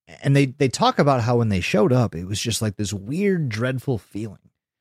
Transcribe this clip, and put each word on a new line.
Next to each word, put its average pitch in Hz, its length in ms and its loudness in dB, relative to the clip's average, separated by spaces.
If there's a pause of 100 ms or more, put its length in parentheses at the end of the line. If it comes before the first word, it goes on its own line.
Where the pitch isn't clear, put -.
(240)
and 139 120 4
they, 139 120 4
they 131 200 0
talk 233 320 0
about 139 220 4
how 120 160 2
when 113 120 2
they 95 120 0
showed 185 320 2
up, 120 220 2
it 87 100 -8
was 98 140 -6
just, 113 220 -4
like, 107 140 -2
this 104 180 -6
weird, 156 560 -2
dreadful 123 480 -4
feeling. 101 540 -12 (300)